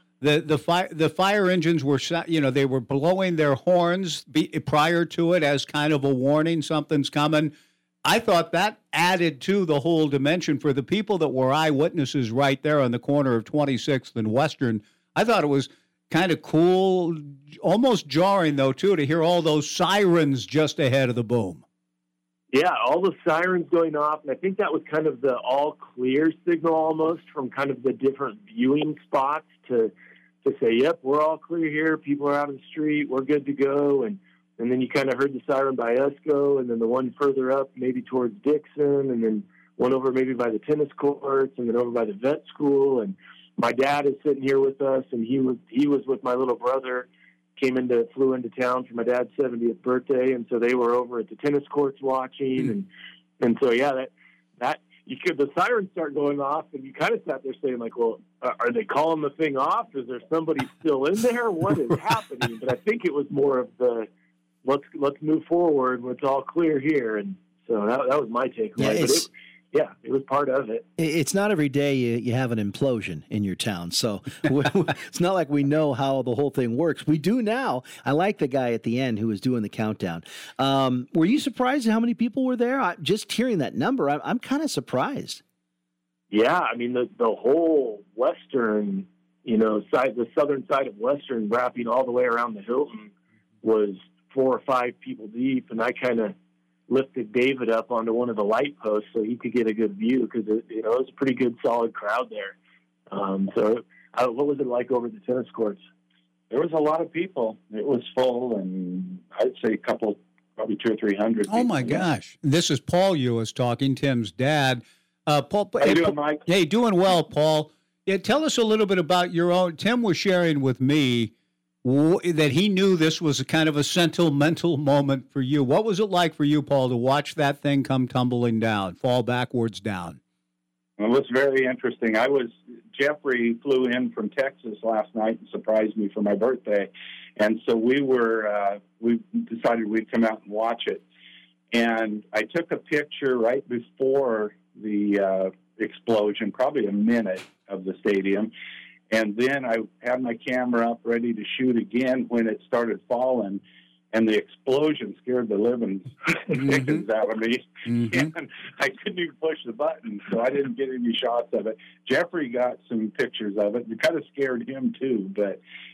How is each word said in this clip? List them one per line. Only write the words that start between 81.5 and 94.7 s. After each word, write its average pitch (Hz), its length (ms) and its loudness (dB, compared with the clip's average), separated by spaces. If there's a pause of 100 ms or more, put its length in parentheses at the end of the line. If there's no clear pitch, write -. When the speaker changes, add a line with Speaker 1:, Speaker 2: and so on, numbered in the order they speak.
Speaker 3:
at 226 40 4
how 220 80 2
many 233 140 0
people 247 320 -2
were 254 100 0
there? 240 240 0
I, 185 220 -2
just 180 280 -2
hearing 233 280 0
that 123 180 -2
number, 165 340 0
I'm, 143 140 0
I'm 190 160 -2
kinda 294 300 -2
surprised. 147 720 -4 (880)
Speaker 2:
Yeah, 117 300 4
I 131 160 -2
mean, 120 180 -4
the, 127 240 -2
the 120 80 0 (100)
whole 135 680 2 (120)
Western, 107 920 -2 (360)
you 113 140 0
know, 107 260 2 (100)
side, 127 220 0
the 120 120 -2 (100)
southern 143 340 0
side 135 160 0
of 104 100 -12
Western, 120 520 -2
wrapping 120 380 -2
all 123 180 2
the 123 60 -4
way 123 120 2
around 120 320 0
the 101 60 -14
Hilton, 113 500 -4 (500)
was 110 280 2 (440)
four 131 220 2
or - 100 -6
five 123 340 -2